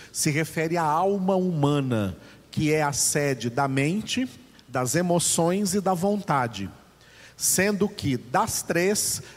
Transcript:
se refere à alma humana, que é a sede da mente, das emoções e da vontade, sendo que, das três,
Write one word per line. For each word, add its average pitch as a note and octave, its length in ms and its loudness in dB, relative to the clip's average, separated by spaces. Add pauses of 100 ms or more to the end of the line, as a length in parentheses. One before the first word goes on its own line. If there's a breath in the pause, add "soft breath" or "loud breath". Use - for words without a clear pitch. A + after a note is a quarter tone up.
(120)
se - 160 -2
refere D#3+ 480 -2
à E3+ 60 2
alma F#3 540 2
humana, C#3+ 800 0 (340 loud breath)
que D3+ 220 0
é D#3 100 4
a C#3+ 100 0
sede C3+ 560 0
da C#3 200 0
mente, F3+ 600 0 (380 loud breath)
das B2+ 300 -2
emoções F3 760 2
e G3+ 80 0
da F#3+ 140 2
vontade, D3+ 760 0 (680 loud breath)
sendo G3+ 520 2
que, C#3+ 280 -2
das - 440 -2
três, F#3 600 0 (140 loud breath)